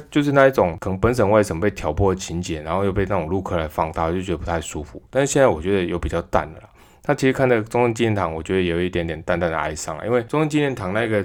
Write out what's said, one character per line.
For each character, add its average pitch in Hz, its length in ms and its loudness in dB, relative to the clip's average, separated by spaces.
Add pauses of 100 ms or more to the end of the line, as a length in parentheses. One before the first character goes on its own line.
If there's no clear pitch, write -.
(100)
就 151 100 2
是 143 120 0
那 135 160 8
一 - 20 8
种 95 300 2
可 98 100 -4
能 92 80 -2
本 113 160 2
省 110 160 2
外 107 100 6
省 85 200 0
被 104 100 2
挑 82 220 -4
拨 95 200 2
的 90 80 -2
情 82 220 -6
节， 85 200 -6
然 80 120 -4
后 98 100 0
又 98 80 0
被 98 120 0
那 92 100 -2
种 82 140 -2
陆 95 120 0
客 92 160 -4
来 80 120 -2
放 80 240 -2
大， 82 180 -2
就 90 100 -2
觉 92 120 -6
得 85 40 -2
不 80 80 -10
太 85 160 -2
舒 76 220 -10
服。 - 180 -16 (100)
但 135 140 0
是 135 80 -2
现 147 80 2
在 135 60 6
我 90 160 2
觉 98 140 0
得 92 80 2
有 87 120 -2
比 82 120 -4
较 82 140 -2
淡 85 220 0 (100)
了 - 40 -18
啦。 - 100 -20 (380)
那 147 80 2
其 139 120 0
实 131 60 4
看 131 160 2
那 123 60 4
个 110 80 2
中 120 220 0
正 117 100 0
纪 117 100 0
念 110 100 2
堂， 92 160 0
我 80 120 -6
觉 95 120 -2
得 95 60 4
有 87 220 0
一 90 80 -2
点 87 160 -2
点 80 160 -6
淡 87 180 0
淡 85 100 0
的 80 60 -2
哀 78 180 -4
伤 80 220 -8
啦， 82 80 -12
因 107 80 -2
为 120 120 2
中 147 180 -2
正 160 40 0
纪 151 120 0
念 143 160 0
堂 95 180 -6
那 110 140 0
个 107 180 0